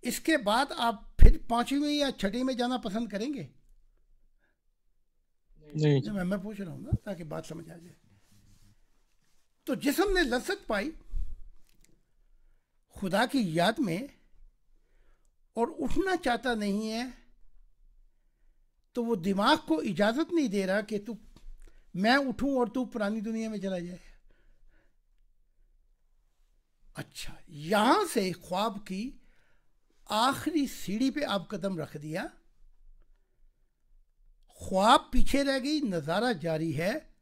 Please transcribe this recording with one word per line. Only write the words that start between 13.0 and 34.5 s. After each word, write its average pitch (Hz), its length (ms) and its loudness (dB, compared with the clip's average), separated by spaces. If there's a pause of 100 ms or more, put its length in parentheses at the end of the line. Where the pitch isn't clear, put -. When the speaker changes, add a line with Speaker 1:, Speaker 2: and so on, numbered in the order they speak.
Speaker 1:
की 196 340 -2
याद 214 200 2
में 220 300 -2 (1500)
और 233 120 -2
उठना 339 460 0
चाहता 240 400 -2
नहीं 208 320 -2
है, 240 260 -8 (1800)
तो 240 80 -2
वो 233 120 -2
दिमाग 202 440 2
को 311 220 -2
इजाजत 226 520 0
नहीं 294 160 2
दे 190 160 -2
रहा 196 160 0
कि 208 180 -6
तू, 208 180 -12 (800)
मैं 220 220 2
उठूं 269 420 -2
और 240 100 0
तू 254 160 -4
पुरानी 220 360 -6
दुनिया 220 280 -6
में 208 120 -8
चला 190 180 -4
जाए। 175 200 -12 (3000)
अच्छा, - 540 -14
यहां 214 580 2
से 185 240 -2
ख्वाब 196 480 -6
की 202 400 -10 (920)
आखिरी 262 560 0
सीढ़ी 226 440 -4
पे 294 120 -6
आप 190 280 -4
कदम 190 280 -6
रख 151 180 -10
दिया, 156 280 -8 (2250)